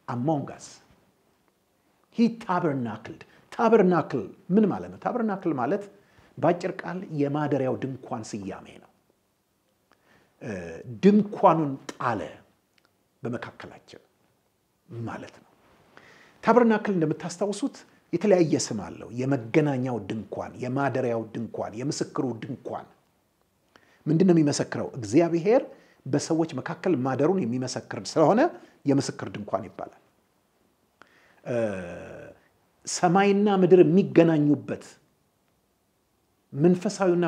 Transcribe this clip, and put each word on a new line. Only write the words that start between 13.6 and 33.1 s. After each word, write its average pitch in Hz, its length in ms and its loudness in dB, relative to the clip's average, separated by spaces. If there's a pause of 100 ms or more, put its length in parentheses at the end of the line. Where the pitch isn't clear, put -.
ማለት - 320 -12
ነው። - 140 -20 (960)
ታበርናክል 220 480 4
እንደምታስታውሱት 180 840 -4 (360)
የተለያየ 170 480 2
ስም - 200 -6
አለው። - 340 -14
የመገናኛው 131 880 0
ድንኳን፣ 98 540 -10
የማደሪያው 123 720 -2
ድንኳን፣ 107 460 -10
የምስክሩ 139 520 -6 (120)
ድንኳን። - 480 -12 (1200)
ምንድን 160 200 4
ነው 180 80 6
የሚመሰክረው? 139 600 0
እግዚአብሔር 165 680 2 (440)
በሰዎች 156 480 -2
መካከል 160 420 -4
ማደሩን 135 440 0
የሚመሰክር 123 640 -6
ስለሆነ 160 360 4 (460)
የምስክር 139 440 0
ድንኳን 101 340 -6
ይባላል። - 380 -14 (1400)
እ፣ 135 120 -6 (1300)
ሰማይና 196 680 4